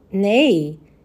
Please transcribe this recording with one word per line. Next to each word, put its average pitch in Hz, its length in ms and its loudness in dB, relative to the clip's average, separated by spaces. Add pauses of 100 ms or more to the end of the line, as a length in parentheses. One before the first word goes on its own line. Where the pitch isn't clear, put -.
(100)
Nee. 196 680 0 (260)